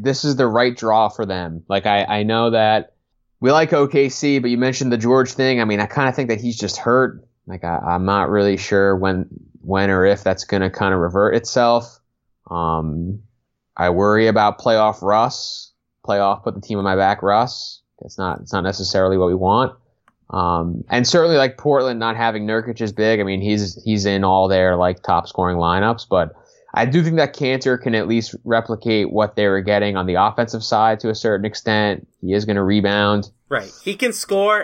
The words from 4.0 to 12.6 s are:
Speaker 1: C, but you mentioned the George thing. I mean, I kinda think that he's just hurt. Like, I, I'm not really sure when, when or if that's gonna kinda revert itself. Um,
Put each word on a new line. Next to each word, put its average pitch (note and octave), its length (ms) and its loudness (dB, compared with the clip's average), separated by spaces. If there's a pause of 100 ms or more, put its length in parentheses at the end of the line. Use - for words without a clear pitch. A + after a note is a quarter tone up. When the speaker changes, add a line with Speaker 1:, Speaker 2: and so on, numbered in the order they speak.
Speaker 1:
C, C#3+ 300 0
but B2 100 -2
you A#2+ 80 0
mentioned B2+ 340 0
the A#2+ 60 0
George B2 360 2
thing. C3 280 0
I A2 40 2
mean, G#2 140 0
I G#2 60 0
kinda C3 280 -2
think C3 160 -4
that A2 120 -2
he's A#2 160 -6
just G2+ 200 -6
hurt. B2 500 0 (200)
Like, F2+ 160 -12
I, E2+ 140 -4
I'm F2 280 -2
not G2 240 0
really G2+ 280 2
sure G2 380 2
when, F#2 320 -2 (340)
when F#2+ 280 0
or F#2 160 4
if G2 180 2
that's F#2+ 220 -2
gonna F#2+ 260 0
kinda F#2+ 260 0
revert F2+ 380 0
itself. A#2+ 640 0 (500)
Um, E2 720 -4 (560)